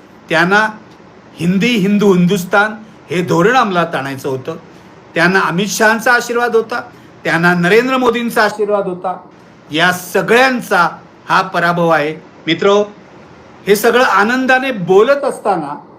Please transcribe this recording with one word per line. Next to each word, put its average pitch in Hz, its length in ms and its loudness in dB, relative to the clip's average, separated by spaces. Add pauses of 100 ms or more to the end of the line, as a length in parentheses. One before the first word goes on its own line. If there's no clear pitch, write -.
(280)
त्यांना 190 400 2 (680)
हिंदी, 185 300 0
हिंदू, 208 460 2
हिंदुस्तान 202 640 0 (360)
हे 170 120 -2
धोरण 170 340 2
अंमलात 175 380 0
आणायचं 135 340 -8
होतं. 131 280 -8 (580)
त्यांना 180 260 2
अमित 170 260 -2
शहांचा 220 460 0
आशीर्वाद 233 440 0
होता, 226 240 -2 (440)
त्यांना 170 300 2
नरेंद्र 226 420 2
मोदींचा 240 460 0
आशीर्वाद 208 440 -2
होता. 180 300 -8 (560)
या 170 200 2
सगळ्यांचा 202 960 0 (400)
हा 175 140 0
पराभव 170 460 -2
आहे. 156 260 0 (320)
मित्रो, 202 380 2 (840)
हे 202 100 4
सगळं 240 280 2
आनंदाने 254 680 0
बोलत 214 520 2
असताना 147 560 -4 (180)